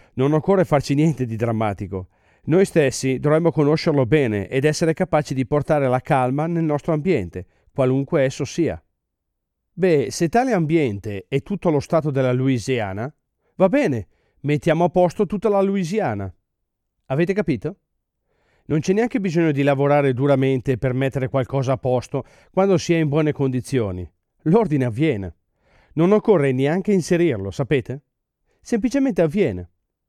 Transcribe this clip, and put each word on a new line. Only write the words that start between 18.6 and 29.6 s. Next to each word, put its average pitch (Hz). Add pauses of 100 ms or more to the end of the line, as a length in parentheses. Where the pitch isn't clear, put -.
Non 151
c'è 185
neanche 226
bisogno 170
di 139
lavorare 143
duramente 135
per 127
mettere 131
qualcosa 135
a 127
posto 127 (260)
quando 190
si -
è -
in 160
buone 151
condizioni. 120 (360)
L'ordine 156
avviene. 107 (580)
Non 170
occorre 185
neanche 151
inserirlo, 165
sapete? 135 (580)
Semplicemente 240
avviene. 143 (380)